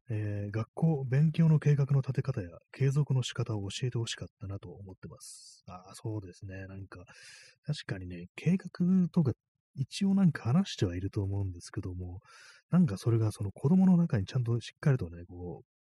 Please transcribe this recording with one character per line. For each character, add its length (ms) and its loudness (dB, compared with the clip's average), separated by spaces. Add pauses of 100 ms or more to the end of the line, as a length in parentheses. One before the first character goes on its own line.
え 400 -4
ー、 20 -10
学 220 -4
校、 320 0
勉 260 2
強 160 4
の 120 6
計 160 4
画 120 2
の 140 4
立 140 -2
て 60 -2
方 200 -4
や 80 -8 (240)
継 160 2
続 240 2
の 100 2
仕 100 -8
方 220 -4
を 140 -4
教 180 -4
え 40 -4
て 60 -2
ほ 80 -2
し 100 -8
か 100 -12
っ 20 -14 (140)
た 60 -10
な 120 -8
と 100 -16
思 220 -14
っ 40 -16
て 120 -16
ま 140 -16
す。 460 -20
あ 240 -16
ー、 20 -20
そ 240 -8
う 40 -8
で 120 -12
す 120 -18
ね。 220 -12
な 80 -14
ん 120 -12
か、 180 -18 (600)
確 200 -6
か 120 -6
に 100 -10
ね、 280 -12
計 220 0
画 520 2
と 140 2
か 80 2 (440)
一 300 -4
応 100 4
な 80 4
ん 100 6
か 100 -8
話 280 2
し 40 -10
て 100 2
は 120 0
い 20 -4
る 100 -2
と 140 -2
思 200 -2
う 20 -2
ん 80 -4
で 80 -14
す 100 -18
け 80 -6
ど 140 -6
も、 260 -8 (520)
な 80 6
ん 60 8
か 120 0
そ 140 0
れ 80 4
が 120 2
そ 120 -6
の 80 -4
子 180 0
供 160 6
の 120 8
中 220 2
に 60 0
ち 100 -6
ゃ 40 2
ん 40 0
と 160 0
し 160 -14
っ 40 -20
か 120 2
り 60 4
と 120 -4
ね、 180 -12
こ 360 -12 (180)